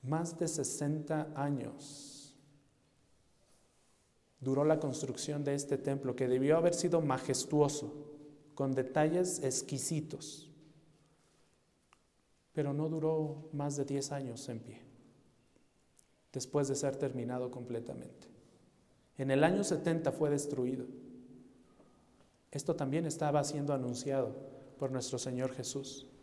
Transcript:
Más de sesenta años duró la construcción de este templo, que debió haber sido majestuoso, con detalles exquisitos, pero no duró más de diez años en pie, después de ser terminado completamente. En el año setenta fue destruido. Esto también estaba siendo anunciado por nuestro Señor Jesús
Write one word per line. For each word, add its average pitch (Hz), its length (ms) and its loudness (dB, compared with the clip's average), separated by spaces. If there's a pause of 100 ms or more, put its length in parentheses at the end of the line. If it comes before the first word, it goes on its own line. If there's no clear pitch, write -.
Más 160 360 -2
de 165 120 0
sesenta 151 840 -2
años - 1000 -6 (2000)
duró 135 240 4
la 156 140 8
construcción 147 680 -2
de 143 80 2
este 143 240 0
templo, 135 360 0
que 123 140 0
debió 135 300 6
haber 170 160 6
sido 170 260 4
majestuoso, 143 920 2 (600)
con 135 200 0
detalles 156 720 2
exquisitos, - 1080 -2 (2000)
pero 143 220 0
no 156 160 0
duró 156 640 0
más 143 240 -2
de 139 80 0
diez 139 260 -2
años 131 380 -6
en 113 100 -6
pie, 110 220 -14 (1500)
después 135 340 0
de 135 80 0
ser 135 220 0
terminado 123 520 -2
completamente. 120 760 -10 (920)
En 135 140 0
el 139 140 8
año 196 180 4
setenta 160 480 2
fue 147 180 2
destruido. 135 560 0 (1700)
Esto 151 240 0
también 151 300 2
estaba 147 400 2
siendo 143 260 0
anunciado 127 640 0 (420)
por 131 140 0
nuestro 127 260 -2
Señor 127 360 -2
Jesús - 540 -8 (160)